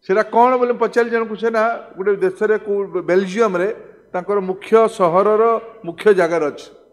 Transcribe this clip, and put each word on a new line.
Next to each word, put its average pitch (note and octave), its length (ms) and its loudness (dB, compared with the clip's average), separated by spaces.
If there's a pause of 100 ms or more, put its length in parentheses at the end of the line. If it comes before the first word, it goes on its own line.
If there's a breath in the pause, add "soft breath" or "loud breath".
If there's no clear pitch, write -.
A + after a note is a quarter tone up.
ସେଇଟା G#3+ 160 2
କ'ଣ B3 340 2
ବୋଲି B3 160 0
ପଚାରିଲି A#3 380 0
ଜଣକୁ, A3+ 260 -2
ସେ A3+ 140 -2
ନା G#3+ 460 -2
ଗୋଟେ G3 200 0
ଦେଶରେ G3 420 0
କୋଉ G3+ 280 -4
ବେଲଜିୟମରେ F#3 800 0 (440)
ତାଙ୍କର F#3 280 -4
ମୁଖ୍ୟ F#3+ 480 2
ସହରର G#3+ 720 2 (240)
ମୁଖ୍ୟ F3 300 2
ଜାଗାରେ E3+ 320 2
ଅଛି। - 220 -8 (240)